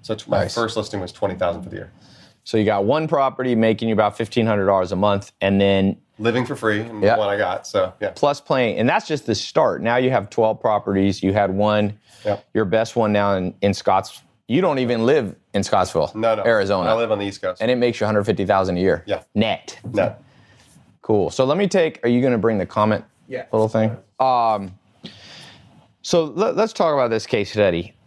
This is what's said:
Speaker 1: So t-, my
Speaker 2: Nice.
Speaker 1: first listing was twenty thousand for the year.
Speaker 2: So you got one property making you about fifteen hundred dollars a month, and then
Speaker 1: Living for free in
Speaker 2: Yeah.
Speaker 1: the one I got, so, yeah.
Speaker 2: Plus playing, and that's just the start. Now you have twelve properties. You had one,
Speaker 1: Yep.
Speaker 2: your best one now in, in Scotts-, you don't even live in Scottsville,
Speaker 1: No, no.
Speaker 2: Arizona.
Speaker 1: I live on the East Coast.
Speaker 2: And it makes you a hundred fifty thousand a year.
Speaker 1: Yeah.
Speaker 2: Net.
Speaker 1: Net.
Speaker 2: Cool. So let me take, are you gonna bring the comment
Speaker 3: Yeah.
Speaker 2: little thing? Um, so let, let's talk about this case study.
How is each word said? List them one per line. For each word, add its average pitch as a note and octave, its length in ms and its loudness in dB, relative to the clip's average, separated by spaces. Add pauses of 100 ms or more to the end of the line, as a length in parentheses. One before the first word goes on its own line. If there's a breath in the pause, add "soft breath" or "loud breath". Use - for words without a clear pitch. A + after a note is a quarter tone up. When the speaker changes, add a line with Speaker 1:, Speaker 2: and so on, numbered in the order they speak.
Speaker 1:
So A2 120 -6
t-, - 140 -12
my G2+ 140 2
Speaker 2:
Nice. - 120 -6
Speaker 1:
first A2+ 220 -2
listing G2+ 240 -6
was F2+ 120 -8
twenty F#2+ 220 -4
thousand F2+ 280 -4
for F#2 60 -14
the - 80 -12
year. - 160 -14 (520 loud breath)
Speaker 2:
So - 120 -4
you G#2+ 80 2
got G2+ 200 2
one D3+ 220 0
property C3 480 0
making A2+ 340 2
you A2+ 60 0
about G#2 220 0
fifteen A2 300 -2
hundred G2+ 200 2
dollars F#2+ 240 2
a G2 60 -2
month, G2+ 440 0
and G2 200 2
then G2 380 2 (200)
Speaker 1:
Living A#2 280 0
for C#3+ 100 -8
free G#2+ 240 -2
in A2+ 220 -10
Speaker 2:
Yeah. G#2+ 120 2
Speaker 1:
the G#2+ 60 0
one G#2 80 0
I G2+ 80 -2
got, F#2+ 300 -4
so, F#2 340 -2
yeah. G2+ 140 -4
Speaker 2:
Plus C#3+ 260 -2
playing, B2+ 380 -2
and A#2 100 0
that's G3 180 -2
just D3 200 -6
the A2 80 0
start. F#2+ 480 0
Now A#2 140 0
you B2+ 140 2
have G#2 200 0
twelve A2 300 0
properties. G2 640 0
You F#2+ 120 0
had G2+ 200 2
one, G#2 440 0 (260 loud breath)
Speaker 1:
Yep. G#2 200 -4 (100)
Speaker 2:
your A2 100 2
best A2 320 0
one G#2+ 160 2
now G2+ 220 2
in, F#2 280 -4
in G2+ 120 2
Scotts-, - 480 -2 (260)
you C3 120 2
don't D#3 180 0
even A#2 280 0
live B2 280 2 (200)
in G2+ 100 0
Scottsville, F2 500 0
Speaker 1:
No, A2 220 0
no. G2+ 80 -6
Speaker 2:
Arizona. G2 460 2
Speaker 1:
I A2 40 4
live A#2 180 0
on G#2 60 0
the G2+ 80 -4
East G2 160 -8
Coast. F#2 180 -6
Speaker 2:
And A2 100 0
it B2+ 60 2
makes A#2+ 240 0
you G#2 40 0
a G#2 40 0
hundred G#2 160 2
fifty G2+ 220 0
thousand F#2+ 320 2
a - 20 -2
year. F2 260 2
Speaker 1:
Yeah. G2 160 -4 (120)
Speaker 2:
Net. - 440 -2 (140)
Speaker 1:
Net. G2 280 -2 (840 soft breath)
Speaker 2:
Cool. G2+ 280 2
So - 140 0
let D3 140 0
me G3+ 80 0
take, E3 360 0
are A#2+ 60 0
you B2 140 2
gonna B2 160 2
bring A2+ 180 0
the F#2 80 -2
comment G#2+ 400 0 (240)
Speaker 3:
Yeah. - 240 -10
Speaker 2:
little A2 160 2
thing? A2 260 0 (240)
Um, A2+ 540 0 (1300 loud breath)
so E3 220 2
let, E3 320 -2
let's A3 160 0
talk D#3+ 220 0
about B2+ 160 2
this A2 160 -2
case G#2 240 -2
study. F#2+ 440 0 (120)